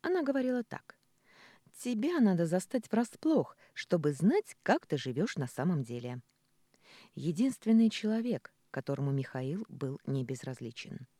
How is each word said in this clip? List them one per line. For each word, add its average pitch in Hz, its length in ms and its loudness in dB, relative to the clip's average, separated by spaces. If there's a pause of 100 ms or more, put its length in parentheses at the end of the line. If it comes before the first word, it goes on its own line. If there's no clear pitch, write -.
Она 339 220 0
говорила 254 400 0
так: - 320 -12 (800)
«Тебя 247 440 0
надо 180 240 6
застать 185 440 -2
врасплох, 240 680 0 (160)
чтобы 147 400 0
знать, 233 500 2
как 262 240 2
ты 147 100 -2
живёшь 131 380 -4
на 131 120 -2
самом 143 360 -2
деле». 120 380 -8 (920)
Единственный 220 760 4
человек, 220 640 -2 (180)
которому 139 400 -2
Михаил 135 560 -4
был 135 380 -8
не 135 180 -2
безразличен. 127 840 -10 (120)